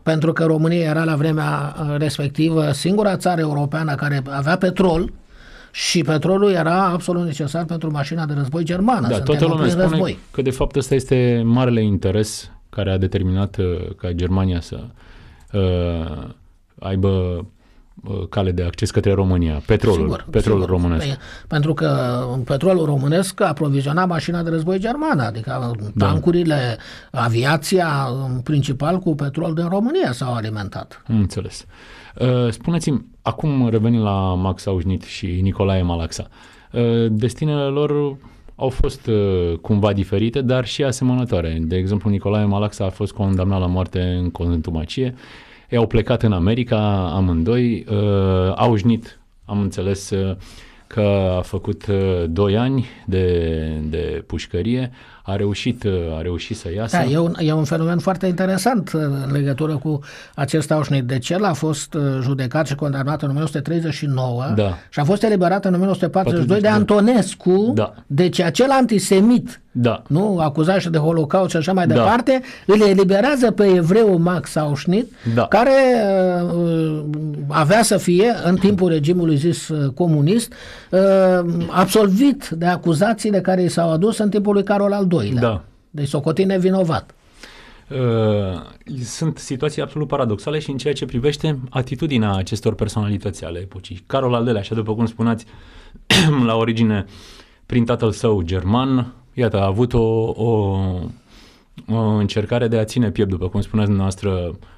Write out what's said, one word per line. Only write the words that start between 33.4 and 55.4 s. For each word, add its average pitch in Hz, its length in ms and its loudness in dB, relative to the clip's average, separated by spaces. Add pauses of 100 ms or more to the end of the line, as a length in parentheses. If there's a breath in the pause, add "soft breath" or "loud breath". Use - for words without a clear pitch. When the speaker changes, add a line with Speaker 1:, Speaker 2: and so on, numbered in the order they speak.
Speaker 2:
revenim 113 340 2
la 104 80 2 (240)
Max 92 320 -2
Aușnit 92 360 -2
și - 240 -10 (160)
Nicolae 95 400 2
Malaxa. 85 460 -4 (440 loud breath)
Uh, 120 100 0 (280)
destinele 127 540 -2
lor 143 520 0 (380 loud breath)
au 123 140 -2
fost, 131 380 -2
uh, 95 540 0
cumva 104 320 2
diferite, 101 480 -2
dar 127 240 0
și - 200 -4
asemănătoare. 123 800 0
De 80 140 -2
exemplu, 95 340 0
Nicolae 101 340 0
Malaxa 101 400 -2
a 95 60 -2
fost 101 220 -6
condamnat 95 480 0
la 90 60 0
moarte 90 340 -2 (220)
în 87 80 -2
contumacie. 85 840 -4 (540 loud breath)
Ei 120 100 0
au 113 80 4
plecat 113 360 0
în 107 100 4
America, 104 800 0
amândoi. 98 760 0
Uh, 104 60 0 (580)
Aușnit, 113 640 0 (260)
am 101 160 -4
înțeles, 95 500 -4
uh, 95 260 -2 (500 loud breath)
că 98 520 2
a - 20 0
făcut, - 460 -6
uh, 95 420 0
doi 98 280 2
ani 127 300 0 (200 loud breath)
de, 82 840 0
de 78 360 -6
pușcărie. 117 640 -4 (320 loud breath)
A 98 140 -6
reușit, 101 480 -4